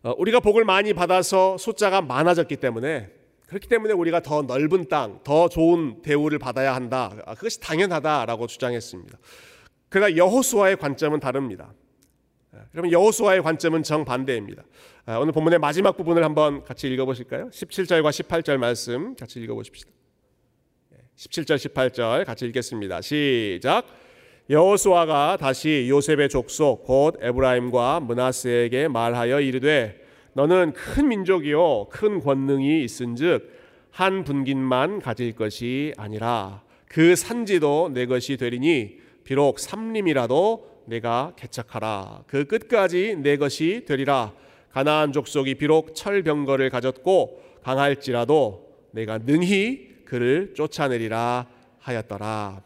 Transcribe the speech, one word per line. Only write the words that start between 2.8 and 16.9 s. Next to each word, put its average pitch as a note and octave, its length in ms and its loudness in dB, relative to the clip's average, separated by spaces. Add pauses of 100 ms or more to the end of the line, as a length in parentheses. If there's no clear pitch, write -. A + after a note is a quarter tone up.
그렇기 F#3+ 180 -12
때문에 A3 260 0
우리가 E3+ 280 2
더 D3+ 220 -2
넓은 D3 460 0
땅, A#2+ 360 -4
더 D#3+ 240 4
좋은 E3 540 2
대우를 D3 360 0
받아야 C3 360 -2
한다. B2 420 -4 (100)
아, G#2+ 80 -14
그것이 A3 260 -10
당연하다"라고 D3+ 880 -2
주장했습니다. A2+ 720 -8 (720)
그러나 G3 280 2
여호수아의 G3 600 4
관점은 D3+ 420 -2
다릅니다. B2+ 560 -6 (800)
예, G#2+ 60 -20 (120)
여러분, E3+ 200 -2
여호수아의 G3 500 6
관점은 D#3+ 400 0
정반대입니다. C3 800 -4 (440)
아, A2+ 120 -4
오늘 D3 140 0
본문의 D#3+ 260 4
마지막 F3 380 2
부분을 E3+ 260 2
한번 D3+ 400 0
같이 - 260 -10
읽어보실까요? B2+ 640 -4